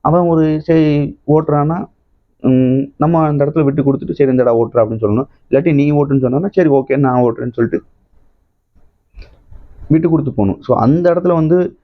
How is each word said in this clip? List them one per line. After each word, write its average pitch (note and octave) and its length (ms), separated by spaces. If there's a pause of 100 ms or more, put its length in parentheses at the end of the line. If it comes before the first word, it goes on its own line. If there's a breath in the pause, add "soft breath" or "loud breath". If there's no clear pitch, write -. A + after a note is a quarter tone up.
அவன் D#3+ 200
ஒரு D#3+ 400
சரி D3+ 640
ஓட்டுறான்னா D3+ 580 (580)
ம், C3 380 (160)
நம்ம D#3+ 220
அந்த D3 260
இடத்துல D3 180
விட்டு C#3+ 200
கொடுத்துட்டு, C#3 280
"சரி, C#3 200
இந்தடா B2 240
ஓட்டுற" A2+ 220
அப்படின்னு A2+ 260
சொல்லணும். A2 260 (200)
இல்லாட்டி D#3 240
நீ C#3+ 180
ஓட்டுன்னு C#3 320
சொன்னோன்னா, C3+ 280
"சரி, F3 180
ஓகே, C3+ 280
நான் B2+ 240
ஓட்டுறேன்னு" B2 320
சொல்லிட்டு - 300 (2000)
விட்டு D#3+ 220
கொடுத்து C#3+ 240
போகணும். G2 280
So, B2 160
அந்த E3+ 360
இடத்துல F3 200
வந்து E3+ 500